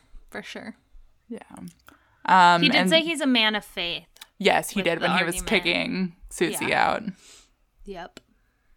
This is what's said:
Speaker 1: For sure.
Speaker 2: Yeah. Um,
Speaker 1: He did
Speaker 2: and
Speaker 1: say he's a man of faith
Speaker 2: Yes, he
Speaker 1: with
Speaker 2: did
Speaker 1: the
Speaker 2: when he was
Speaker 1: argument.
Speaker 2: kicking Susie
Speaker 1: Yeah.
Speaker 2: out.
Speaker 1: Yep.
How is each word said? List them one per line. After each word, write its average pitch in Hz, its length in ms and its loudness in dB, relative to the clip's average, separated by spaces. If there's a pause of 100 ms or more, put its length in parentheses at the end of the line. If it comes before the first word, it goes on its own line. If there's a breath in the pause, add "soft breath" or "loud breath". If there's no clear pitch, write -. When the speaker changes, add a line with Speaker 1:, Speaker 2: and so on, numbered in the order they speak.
(300)
Speaker 1:
For 202 120 -14
sure. - 360 -18 (500)
Speaker 2:
Yeah. 233 120 -14 (840 soft breath)
Um, 175 380 6
Speaker 1:
He - 80 4
did - 80 2
Speaker 2:
and 185 120 2
Speaker 1:
say 330 120 4
he's 311 180 -4
a 294 80 -2
man 220 280 2
of 202 100 -8
faith 170 420 -10 (300)
Speaker 2:
Yes, 185 320 2
he - 100 -6
Speaker 1:
with 180 60 -4
Speaker 2:
did 170 140 0
Speaker 1:
the 175 100 -2
Speaker 2:
when 175 80 0
he 185 80 0
was 170 160 -4
Speaker 1:
argument. - 80 -10
Speaker 2:
kicking 175 680 -2 (140)
Susie - 380 -4
Speaker 1:
Yeah. - 240 2
Speaker 2:
out. - 120 -4 (800 loud breath)
Speaker 1:
Yep. 185 380 -16 (560)